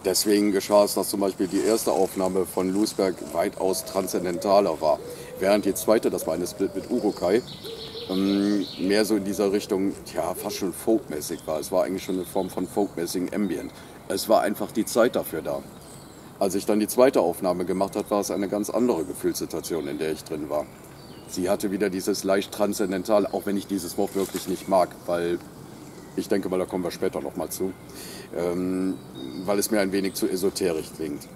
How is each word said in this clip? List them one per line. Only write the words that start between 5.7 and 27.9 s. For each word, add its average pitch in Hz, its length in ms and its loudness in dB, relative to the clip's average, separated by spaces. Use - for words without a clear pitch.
zweite, 110 360 4
das 90 160 -4
war 80 80 0
eine 87 120 -2
Split - 280 -2
mit 95 160 -6
Urukai, 104 520 2
ähm, 98 540 4
mehr 98 280 4
so 104 100 2
in 95 80 0
dieser 101 260 0
Richtung, 98 420 0
ja, 85 200 -2
fast 101 220 -6
schon 90 160 -2
folkmäßig 80 760 -2
war. 78 120 -2
Es 71 140 -4
war 90 120 4
eigentlich 90 200 -4
schon 95 120 -2
eine 92 100 -4
Form 92 240 -4
von 92 180 -4
folkmäßigen 90 680 -2
Ambient. 92 380 -2
Es 98 200 -2
war 107 140 8
einfach 101 300 -2
die 104 120 0
Zeit 120 320 4
dafür 80 260 -2
da. 69 200 -4
Als 196 160 2
ich 101 120 0
dann 107 140 4
die 104 80 2
zweite 127 340 6
Aufnahme 87 420 0
gemacht 95 320 0
habe, 101 140 -4
war 104 100 4
es 95 100 -4
eine 92 180 0
ganz 104 220 -2
andere 107 340 2
Gefühlssituation, 80 840 -4
in 73 100 -6
der 78 140 -2
ich 76 100 -6
drin 76 260 -8
war. 73 180 -2
Sie 90 200 -2
hatte 101 220 0
wieder 98 200 0
dieses 95 340 -2
leicht 98 260 2
transzendental, 101 720 2
auch - 220 -2
wenn 101 100 0
ich 95 120 -4
dieses 87 280 -4
Wort 98 200 -2
wirklich 92 320 -2
nicht 92 200 -4
mag, 92 200 4
weil 87 320 0
ich 92 100 -2
denke 98 220 0
mal, 92 100 0
da 90 60 0
kommen 92 180 -4
wir 85 80 -2
später 92 300 -2
noch 69 160 -6
mal 80 140 -4
zu, 92 220 -4